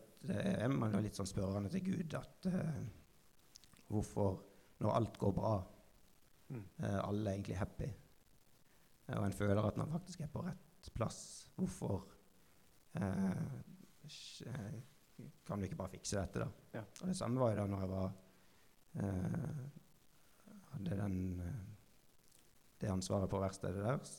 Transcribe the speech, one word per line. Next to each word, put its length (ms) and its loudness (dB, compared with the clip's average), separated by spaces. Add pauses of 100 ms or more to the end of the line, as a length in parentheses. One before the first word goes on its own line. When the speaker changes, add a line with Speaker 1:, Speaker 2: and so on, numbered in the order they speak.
(220)
Speaker 1:
det 160 0 (240)
er 60 4
man 260 2
jo 60 4
litt 160 -2
sånn 100 -2
spørrende 440 0
til 120 -2
Gud, 320 0
at, 320 -6
eh, 340 0 (1080)
hvorfor, 500 2 (400)
når 160 4
alt 220 0
går 140 4
bra, 260 4 (920)
Speaker 2:
Mm. 140 -6 (180)
Speaker 1:
eh, 160 2
alle 320 2
er 60 2
egentlig 200 -2
happy, 280 -2 (1200)
eh, 80 0
og 80 4
en 80 2
føler 300 6
at 160 4
man 100 2
faktisk 320 -4
er 120 -4
på 100 -2
rett 520 -8
plass, 600 -4
hvorfor, 460 0 (960)
eh, 680 0 (480)
sj-, 400 -12
eh, 800 -8 (180)
kan 140 -2
du 80 0
ikke 100 -6
bare 140 -4
fikse 260 -2
dette 220 0
da? 80 0 (260)
Speaker 2:
Ja. 60 -4 (220)
Speaker 1:
Og 40 -2
det 100 2
samme 220 0
var 140 6
jo 80 2
da 60 2
når 180 2
jeg 60 0
var, 200 2 (840)
eh, 680 0 (1120)
hadde 240 0
den, 240 2 (200)
eh, 200 -2 (1200)
det 100 2
ansvaret 400 4
på 80 2
verkstedet 460 0
der, 180 2
s-, 160 -12